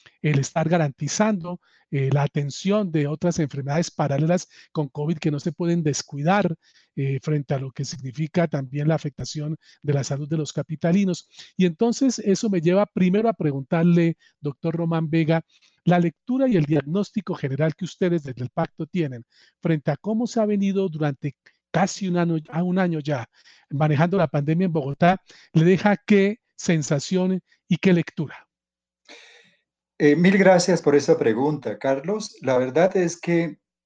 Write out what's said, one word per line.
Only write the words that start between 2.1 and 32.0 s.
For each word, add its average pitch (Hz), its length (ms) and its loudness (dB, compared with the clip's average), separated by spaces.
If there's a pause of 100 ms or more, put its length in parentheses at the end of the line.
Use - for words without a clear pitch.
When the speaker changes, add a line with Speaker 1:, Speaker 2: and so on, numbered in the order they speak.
Speaker 1:
la 143 120 2
atención 180 680 -2
de 151 160 0
otras 165 320 -4
enfermedades 143 520 -4
paralelas 156 580 0 (240)
con 147 160 -4
covid 151 280 -4
que 156 140 -2
no 147 80 -4
se 160 140 -6
pueden 170 300 -2
descuidar, 151 720 0 (420)
eh, 135 260 -4
frente 147 320 -2
a 135 40 -2
lo 135 120 -8
que 143 140 -10
significa 156 640 -4
también 143 400 -4
la 160 80 2
afectación 151 600 -8 (240)
de 143 140 -2
la 139 80 0
salud 143 260 -6
de 160 80 -4
los 151 160 -6
capitalinos. 170 800 -2 (260)
Y 185 100 2
entonces 233 520 0
eso 208 320 0
me 180 100 0
lleva 180 240 4
primero 196 440 2
a 220 40 0
preguntarle, 165 840 2 (240)
doctor 156 340 -6
Román 165 340 -2
Vega, 160 340 2 (420)
la 175 140 4
lectura 247 500 0
y 214 80 2
el 151 80 2
diagnóstico 160 720 -2
general 143 400 -2
que - 100 -10
ustedes 170 400 -2
desde 127 180 -10
el 123 80 -8
pacto 165 360 -6
tienen 139 380 -6 (380)
frente 160 300 0
a 139 40 -2
cómo 220 300 -2
se 233 140 -2
ha 214 60 2
venido 196 420 0
durante 151 480 -4 (340)
casi 190 380 -2
un 175 100 0
año, 170 180 0 (140)
a 165 120 -2
un 180 160 0
año 175 200 0
ya 139 300 -4 (420)
manejando 156 480 2
la 165 100 2
pandemia 160 380 0
en 165 60 -2
Bogotá, 160 500 0 (300)
¿le 160 120 4
deja 190 320 4
qué 202 440 2 (160)
sensación 180 840 -2 (280)
y 180 80 2
qué 190 160 4
lectura? 165 440 -2 (1600)
Speaker 2:
Eh, 147 200 4
mil 185 200 4
gracias 185 460 4
por 143 140 4
esa 147 200 4
pregunta, 135 600 -2
Carlos. 156 640 -4